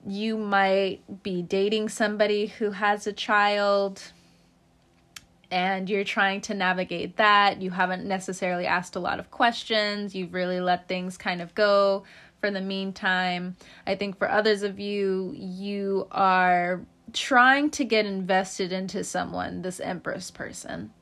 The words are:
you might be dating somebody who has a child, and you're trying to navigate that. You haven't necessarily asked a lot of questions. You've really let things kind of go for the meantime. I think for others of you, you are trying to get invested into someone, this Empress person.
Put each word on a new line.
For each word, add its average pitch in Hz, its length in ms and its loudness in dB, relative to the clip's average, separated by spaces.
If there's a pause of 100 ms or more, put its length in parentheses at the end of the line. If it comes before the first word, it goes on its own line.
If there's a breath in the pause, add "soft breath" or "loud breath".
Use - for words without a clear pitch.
you 214 320 -4
might 196 600 2 (220)
be 180 200 -4
dating 208 460 0
somebody 208 580 0
who 214 240 -4
has 208 360 0
a 208 60 -4
child, 202 1000 2 (1400 soft breath)
and 185 400 0
you're 196 140 0
trying 196 380 0
to 214 120 -6
navigate 185 640 -2
that. 202 440 6
You 185 100 -4
haven't 185 360 -2
necessarily 185 600 -4
asked 180 300 -2
a 190 40 -4
lot - 180 -2
of - 120 -12
questions. 208 840 0
You've 180 180 -6
really 180 280 -2
let 180 280 0
things 185 280 -6
kind 180 260 -4
of 170 120 -12
go 202 500 4 (360 loud breath)
for 208 100 0
the 196 100 -4
meantime. 185 960 -2 (300 loud breath)
I 196 100 0
think 196 200 -6
for - 140 0
others 208 320 2
of 196 160 -4
you, 196 580 -2
you 196 760 -4
are 180 680 4 (300)
trying 269 580 6
to 294 140 -2
get 220 220 2
invested 190 680 0
into 190 320 -4
someone, 180 580 -4
this 185 180 -8
Empress 180 500 -6
person. - 720 -12